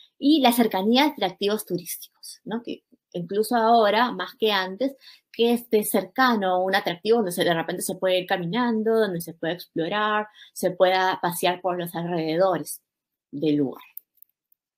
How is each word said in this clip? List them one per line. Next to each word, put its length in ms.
y 220
la 120
cercanía 520
de 80
atractivos 520
turísticos, 800
¿no? 180
Que 220
incluso 420
ahora, 560
más 260
que 140
antes, 420
que 200
esté 300
cercano 680
a 80
un 180
atractivo 400
donde 160
se, 100
de 120
repente 280
se 140
puede 240
ir 60
caminando, 760
donde 200
se 140
puede 200
explorar, 720
se 180
pueda 500
pasear 400
por 160
los 200
alrededores 840
del 240
lugar. 260